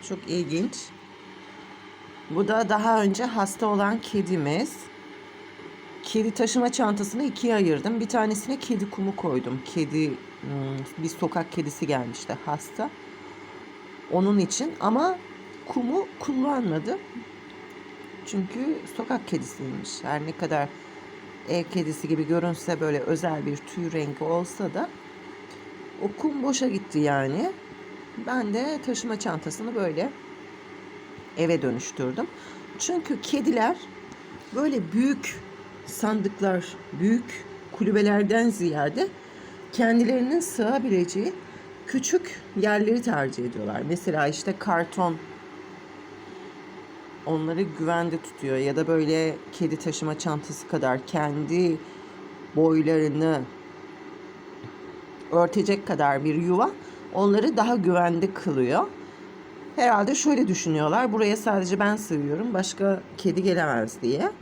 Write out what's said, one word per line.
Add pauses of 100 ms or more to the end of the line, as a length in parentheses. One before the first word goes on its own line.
(100)
Çok
ilginç. (1500)
Bu
da
daha
önce
hasta
olan
kedimiz. (1300)
Kedi
taşıma
çantasını
ikiye
ayırdım.
Bir
tanesine
kedi
kumu
koydum.
Kedi,
hmm,
bir
sokak
kedisi
gelmişti
hasta. (1200)
Onun
için
ama (500)
kumu (120)
kullanmadı. (1300)
Çünkü (200)
sokak
kedisiymiş.
Her
ne
kadar (800)
ev
kedisi
gibi
görünse,
böyle
özel
bir
tüy
rengi
olsa
da (1120)
o
kum
boşa
gitti
yani. (760)
Ben
de
taşıma
çantasını
böyle (1300)
eve
dönüştürdüm. (520)
Çünkü
kediler (800)
böyle
büyük (460)
sandıklar, (240)
büyük (260)
kulübelerden
ziyade (680)
kendilerinin
sığabileceği (540)
küçük (200)
yerleri
tercih
ediyorlar.
Mesela
işte
karton (2000)
onları
güvende
tutuyor
ya
da
böyle (160)
kedi
taşıma
çantası
kadar
kendi (800)
boylarını (1900)
örtecek
kadar
bir
yuva (420)
onları
daha
güvende
kılıyor. (880)
Herhalde
şöyle
düşünüyorlar,
"Buraya
sadece
ben
sığıyorum,
başka (160)
kedi
gelemez."
diye. (100)